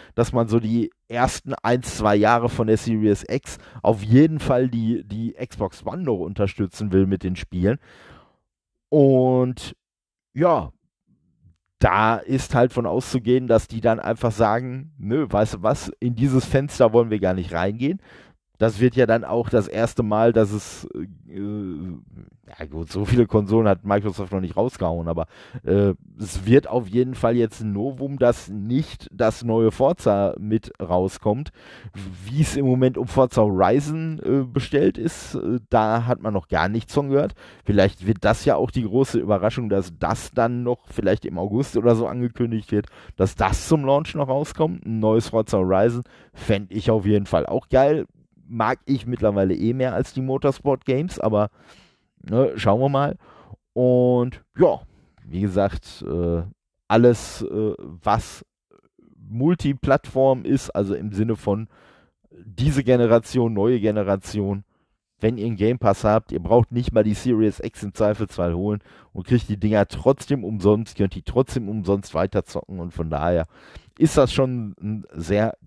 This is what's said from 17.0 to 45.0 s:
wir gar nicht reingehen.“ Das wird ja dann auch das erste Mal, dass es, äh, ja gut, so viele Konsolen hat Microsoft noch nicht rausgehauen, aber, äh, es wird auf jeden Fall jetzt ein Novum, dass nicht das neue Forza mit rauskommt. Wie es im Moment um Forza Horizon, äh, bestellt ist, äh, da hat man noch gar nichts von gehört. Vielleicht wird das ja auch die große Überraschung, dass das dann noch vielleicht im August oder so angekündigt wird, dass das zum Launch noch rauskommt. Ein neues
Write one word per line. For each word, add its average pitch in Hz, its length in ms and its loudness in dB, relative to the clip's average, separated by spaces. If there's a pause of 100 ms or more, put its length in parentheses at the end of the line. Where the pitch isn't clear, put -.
wir 107 100 -2
gar 92 140 2
nicht 87 200 -6
reingehen.“ 113 500 -2 (560)
Das 107 200 0
wird 120 160 2
ja 127 100 4
dann 113 180 2
auch 113 260 -4
das 107 180 2
erste - 340 -4
Mal, 113 320 2
dass 107 180 2
es, - 440 -10
äh, - 420 -14
ja 92 1300 -12
gut, 78 260 -12
so 101 140 -4
viele 117 220 4
Konsolen 110 400 4
hat 95 180 2
Microsoft 101 460 -2
noch 98 80 -2
nicht 90 180 -6
rausgehauen, 85 500 -2
aber, 82 200 -4 (360)
äh, 98 300 2 (260)
es 95 280 -8
wird 123 200 6
auf 113 200 -4
jeden 123 260 -2
Fall 120 220 0
jetzt 113 260 -2
ein 110 100 -4
Novum, 131 460 -6
dass 120 320 0
nicht 110 600 -6
das 113 320 -2
neue 113 260 2
Forza 104 720 0
mit 107 420 -4
rauskommt. 95 680 -2 (760)
Wie 131 160 -2
es 151 160 0
im 139 80 0
Moment 127 320 2
um 120 80 -4
Forza 127 380 2
Horizon, 143 840 0
äh, 139 260 2
bestellt 143 460 0
ist, - 380 -8
äh, 117 240 -2 (100)
da 113 380 2
hat 123 160 -2
man 107 100 -4
noch 95 140 -4
gar 82 200 0
nichts 110 280 -4
von 143 140 0
gehört. 143 260 0 (280)
Vielleicht 98 440 2
wird 107 180 0
das 107 180 2
ja 131 120 4
auch 95 160 0
die 123 140 -4
große 120 340 0
Überraschung, 104 500 -2
dass 92 300 -2
das 92 320 -4
dann 120 320 -2
noch 120 240 -2
vielleicht 95 380 -2
im 87 120 -8
August 101 400 -2
oder 117 180 4
so 110 120 0
angekündigt 117 640 -4
wird, 104 160 -2 (300)
dass 98 180 0
das - 320 -2
zum 151 180 2
Launch 143 300 0
noch 143 140 -4
rauskommt. 156 540 -2
Ein 113 140 -6
neues 110 320 2